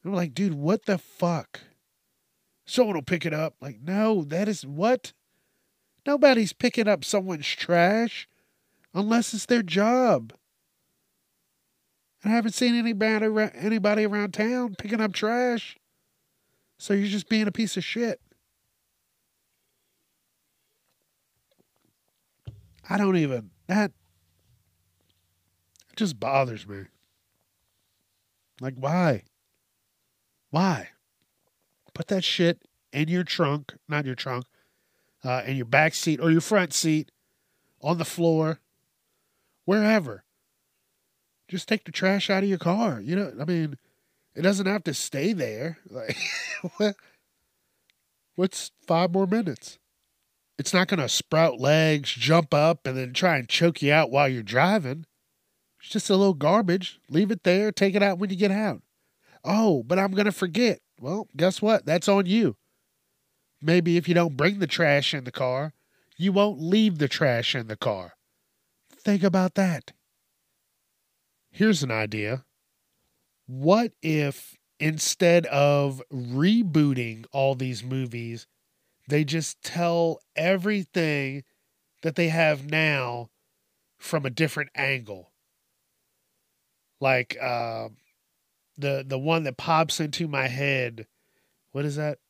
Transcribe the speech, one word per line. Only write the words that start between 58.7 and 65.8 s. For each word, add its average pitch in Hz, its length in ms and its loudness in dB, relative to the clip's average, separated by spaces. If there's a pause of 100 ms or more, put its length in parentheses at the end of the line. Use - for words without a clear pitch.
"Oh, 190 380 4
but 151 160 0
I'm 196 140 0
gonna 202 200 2
forget." 190 480 0 (200)
Well, 175 360 -8
guess 175 240 2
what? 214 260 2
That's 160 220 0
on 196 180 4
you. 185 300 2 (1040)
Maybe 170 360 2
if 170 120 0
you 175 60 2
don't 170 220 2
bring 180 220 0
the 185 80 0
trash 143 480 0
in 135 100 -8
the 123 80 -12
car, 131 420 -4 (420)